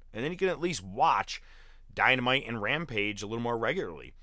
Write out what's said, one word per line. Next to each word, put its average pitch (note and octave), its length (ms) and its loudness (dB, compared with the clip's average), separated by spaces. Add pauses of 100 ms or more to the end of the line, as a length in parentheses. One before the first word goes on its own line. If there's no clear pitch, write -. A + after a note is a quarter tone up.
(120)
And A2 100 -4
then D#3+ 100 -2
you F3+ 40 -8
can F#3+ 120 0
at D3 120 -2
least E3 220 -2
watch G#2+ 580 2 (540)
Dynamite B2+ 520 4
and A#2 140 -4
Rampage G#2 640 -2
a G2+ 40 -8
little A#2 140 -4
more A#2 160 -2
regularly. A2 560 -4 (100)